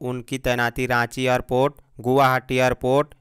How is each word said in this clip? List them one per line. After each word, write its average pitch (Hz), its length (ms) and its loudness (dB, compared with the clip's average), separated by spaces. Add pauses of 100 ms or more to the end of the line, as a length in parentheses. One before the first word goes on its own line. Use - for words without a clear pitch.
उनकी 123 360 -6
तैनाती 123 480 -2
रांची 120 400 -2
एयरपोर्ट, 127 480 0 (260)
गुवाहाटी 131 580 2
एयरपोर्ट, 127 500 0 (140)